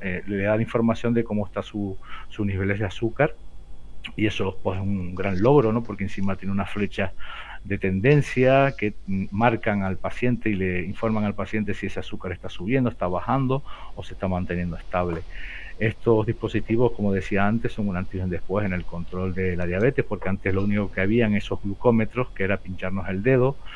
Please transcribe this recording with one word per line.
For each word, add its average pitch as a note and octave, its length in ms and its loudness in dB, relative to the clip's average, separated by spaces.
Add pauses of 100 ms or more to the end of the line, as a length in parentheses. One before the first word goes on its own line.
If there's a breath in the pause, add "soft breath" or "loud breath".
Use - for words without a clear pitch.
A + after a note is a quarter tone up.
eh, F#2 260 -4
le G2 160 0
da G#2 140 2
la A2+ 60 2
información A#2 520 2
de A#2 80 2
cómo G#2 240 -2
está G2+ 160 -6
su, G2+ 340 -6 (320 loud breath)
sus - 160 -4
niveles G2 360 0
de G#2+ 60 0
azúcar, A#2 480 0 (840)
y G#2+ 100 2
eso, G2 360 -2
pues, F#2+ 160 0
es G2+ 40 -2
un F#2+ 320 -2
gran F#2+ 280 0
logro, B2+ 280 6
¿no? A#2 120 0
Porque G2+ 220 -6
encima G2 320 0
tiene F#2+ 160 -4
una G2 120 2
flecha G2 480 -2 (500 loud breath)
de G2+ 140 -4
tendencia C3 1000 4
que, G#2 160 0 (120)
mm, G2 260 0
marcan G#2+ 500 2
al F#2+ 160 0
paciente A2+ 500 0
y G#2 60 2
le F#2 280 0
informan G#2+ 420 0
al G2+ 100 0
paciente G2+ 400 -2
si - 120 -4
ese F#2+ 140 -2
azúcar - 320 -6
está F#2+ 160 -8
subiendo, A#2+ 400 0
está - 180 -4
bajando B2+ 560 0 (340 loud breath)
o - 60 -10
se - 120 -10
está F#2 140 -4
manteniendo F2 500 -2
estable. F2 420 -2 (580 loud breath)
Estos G#2+ 480 2
dispositivos, A2+ 640 2
como G2+ 200 2
decía G2 340 2
antes, A2 260 0
son G#2 160 0
un F#2 80 -2
antes F#2 180 -2
y F#2+ 40 -2
un F#2 120 0
después F#2 340 0
en F#2+ 80 0
el F2 120 -2
control F2+ 500 -4
de F#2 220 0
la F2 100 0
diabetes, G#2+ 380 2
porque F#2+ 240 -2
antes F#2+ 260 0
lo G2 100 2
único G#2 260 2
que F#2+ 120 -2
había A2+ 240 4
en G#2 80 2
esos - 280 -2
glucómetros, A2+ 680 2
que G2 140 -2
era F#2+ 120 2
pincharnos F#2 520 -4
el F#2+ 140 -2
dedo C3 340 4 (200 loud breath)